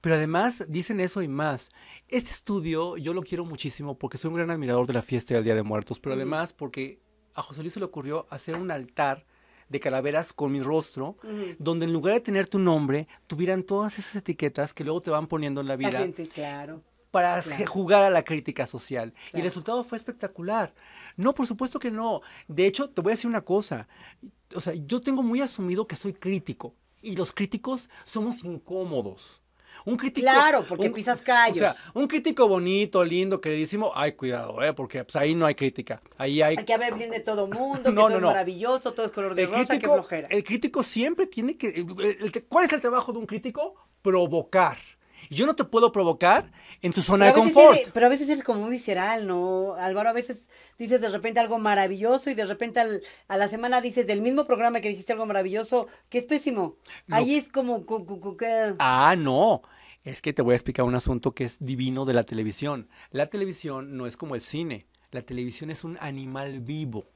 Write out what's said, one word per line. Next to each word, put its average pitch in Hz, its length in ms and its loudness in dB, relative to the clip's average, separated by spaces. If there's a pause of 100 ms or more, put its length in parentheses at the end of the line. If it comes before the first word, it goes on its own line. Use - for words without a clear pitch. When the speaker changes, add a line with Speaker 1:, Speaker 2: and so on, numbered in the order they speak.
Speaker 1:
Pero 160 140 2
además 170 520 0
dicen 175 320 -4
eso 185 220 -4
y 156 80 -6
más. 139 400 -6 (400)
Este 247 220 -4
estudio 165 640 -4
yo 160 160 -6
lo 185 80 -4
quiero 175 240 -8
muchísimo 143 520 -10
porque 135 200 -10
soy 160 140 -6
un 165 40 -6
gran 170 160 -2
admirador 127 340 0
de 131 80 -6
la 117 80 0
fiesta 123 340 -4
del 110 100 2
Día 113 100 2
de 107 80 0
Muertos, 107 380 -6
pero 139 140 -6
Speaker 2:
Ujú. 131 60 -4
Speaker 1:
además 156 300 -4
porque 135 480 -12 (360)
a 147 60 -10
José 147 200 -14
Luis 170 120 -10
se 196 60 -10
le 190 60 -6
ocurrió 151 440 -8
hacer 160 280 -10
un 185 140 -8
altar 139 540 -4 (440)
de 107 100 -4
calaveras 147 540 -2
con 143 180 -2
mi 139 100 -2
rostro, 151 640 -4
Speaker 2:
Ujú. 208 340 -10
Speaker 1:
donde 165 280 -2
en 165 80 0
lugar 165 220 0
de 233 40 2
tener 196 280 -2
tu 196 120 -2
nombre, 151 480 2 (200)
tuvieran 180 360 -2
todas 202 340 -4
esas 202 180 -14
etiquetas 147 580 -4
que 156 100 -12
luego 156 160 -4
te 175 120 -8
van 151 160 -2
poniendo 143 340 -4
en 139 60 -6
la 135 60 -4
Speaker 2:
La 131 40 -4
Speaker 1:
vida 127 220 -2
Speaker 2:
gente, 175 260 -6
claro. 147 560 -12 (280)
Speaker 1:
para 175 320 2
Speaker 2:
Claro. 165 300 -6
Speaker 1:
jugar 196 320 6
a 196 60 6
la 170 160 4
crítica 147 420 -4
social. 117 480 -8
Y - 20 -20 (100)
el - 40 -20
Speaker 2:
Claro. 175 140 -4
Speaker 1:
resultado 185 400 -4
fue 240 120 -10
espectacular. 202 760 -6 (420)
No, 247 180 0
por 254 140 -2
supuesto 247 320 -6
que 240 120 -6
no. 220 280 -4 (300)
De 170 160 2
hecho, 262 240 0
te - 100 -4
voy 185 120 0
a 233 40 2
decir 233 140 -4
una 226 160 -2
cosa. 180 420 -2 (680)
O 175 60 -8
sea, 165 140 -6
yo 170 260 -4
tengo 269 240 -2
muy 240 160 0
asumido 208 480 -4
que - 80 -10
soy 202 180 -8
crítico. - 640 -8 (260)
Y 214 140 -8
los 175 160 -4
críticos 226 560 -6 (160)
somos 220 400 -6
incómodos. 170 960 -8 (460)
Un 240 120 0
crítico, 254 280 -2
Speaker 2:
Claro, 277 420 6
porque 180 200 -2
Speaker 1:
un, 233 60 0
Speaker 2:
pisas 233 260 -2
Speaker 1:
o - 60 -18
sea, 247 100 4
Speaker 2:
callos. 220 580 4
Speaker 1:
un 269 140 0
crítico 294 400 4
bonito, 190 560 2
lindo, 185 380 0
queridísimo, 160 520 -2
ay, 143 200 -2
cuidado, 117 500 -4
¿eh? 151 80 2
Porque, 131 320 -8
pues, - 140 -14
ahí 151 180 2
no 165 100 2
hay 147 100 2
crítica. 127 460 -4 (160)
Ahí 139 240 0
hay 151 160 4
Speaker 2:
Hay 208 60 -6
que 226 100 0
hablar 226 240 -2
bien 233 140 -8
de 226 80 -6
todo 208 280 -2
mundo, 254 360 -4
que 247 80 4
Speaker 1:
<laughs> - 0 -
No, 208 100 4
Speaker 2:
todo 220 100 8
Speaker 1:
no, 190 40 2
Speaker 2:
es 185 60 2
Speaker 1:
no. 180 80 4
Speaker 2:
maravilloso, 190 640 0
todo 226 140 -2
es - 40 -6
color 196 240 -4
de 185 80 2
Speaker 1:
El 180 60 0
Speaker 2:
rosa, 226 120 2
qué 254 60 2 (120)
Speaker 1:
crítico, 202 160 4
Speaker 2:
flojera. 170 340 -2
Speaker 1:
el 202 140 0
crítico 233 400 -2
siempre 339 440 0
tiene 285 300 -4
que, 226 120 -4
el, 185 520 -4
el, 214 260 -6
¿cuál 339 180 4
es 311 80 0
el 294 60 0
trabajo 247 320 0
de 220 80 -6
un - 60 -8
crítico? 294 500 -6 (420)
Provocar. 170 600 2 (520)
Y 143 60 -12
yo 208 100 2
no 302 100 2
te 277 80 -2
puedo 226 280 6
provocar 180 600 4 (300)
en 175 120 -2
tu 190 80 0
zona 196 240 6
Speaker 2:
Pero 196 100 12
Speaker 1:
de 220 60 8
Speaker 2:
a - 40 8
veces - 100 4
Speaker 1:
confort. 294 240 12
Speaker 2:
eres, 247 140 -2
pero 240 120 6
a 247 40 10
veces 277 200 2
eres 285 140 0
como 214 180 0
muy 220 100 -4
visceral, 214 540 -2
¿no, 185 500 0
Álvaro? 190 340 -2
A 226 40 -2
veces 240 340 -8 (300)
dices 233 240 0
de 226 80 -2
repente 214 300 -2
algo 226 200 0
maravilloso 208 680 2
y 269 60 -4
de 214 100 -2
repente 214 360 -2
al, 214 200 0 (280)
a 196 80 -2
la 202 100 4
semana 240 340 0
dices 240 240 0
del 202 160 0
mismo 269 240 2
programa 233 360 2
que 208 80 -2
dijiste 196 240 -6
algo 220 120 -2
maravilloso, 208 600 0 (220)
que 240 100 -2
es 240 60 -6
pésimo. 240 500 -2 (320)
Speaker 1:
No. - 80 -2
Speaker 2:
Ahí 247 200 4
es 294 140 0
como, 247 360 -2
co-, 214 200 -6
co-, 190 140 -12
co-, 196 180 -10
que 220 420 0
Speaker 1:
Ah, 135 380 6
no. 151 440 4 (420)
Es 131 180 -12
que 147 120 -4
te - 80 0
voy 120 120 4
a - 40 8
explicar 127 280 0
un 123 100 0
asunto 123 380 0
que 131 120 -6
es 110 160 -10
divino 131 420 -2
de 131 100 0
la 117 100 6
televisión. 113 680 -6 (220)
La 143 160 -2
televisión 147 680 -8
no 127 100 -8
es 117 120 -10
como 143 180 -10
el 117 60 -6
cine. 147 440 -8 (260)
La 127 100 -10
televisión 123 500 -10
es 160 140 -14
un 170 160 -12
animal 135 580 -10
vivo. 127 460 -10 (100)